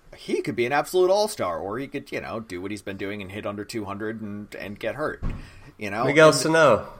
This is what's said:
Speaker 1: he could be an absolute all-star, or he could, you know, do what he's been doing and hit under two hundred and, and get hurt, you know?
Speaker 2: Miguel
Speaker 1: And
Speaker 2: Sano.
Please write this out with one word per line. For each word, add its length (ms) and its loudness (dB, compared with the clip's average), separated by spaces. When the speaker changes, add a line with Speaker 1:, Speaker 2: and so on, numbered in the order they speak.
Speaker 1:
he 240 -4
could 160 -4
be 80 2
an 80 -2
absolute 380 4
all-star, 480 0
or 200 -6
he 100 -8
could, 220 -10
you 120 -6
know, 180 -8
do 220 -10
what 80 -6
he's 100 -8
been 160 -8
doing 240 -6
and 100 -10
hit 140 -8
under 220 -6
two 180 -6
hundred 380 -6
and, 320 -10
and 260 -10
get 140 -4
hurt, 280 -6
you 140 -8
know? 160 -2
Speaker 2:
Miguel 220 10
Speaker 1:
And 100 6
Speaker 2:
Sano. 500 4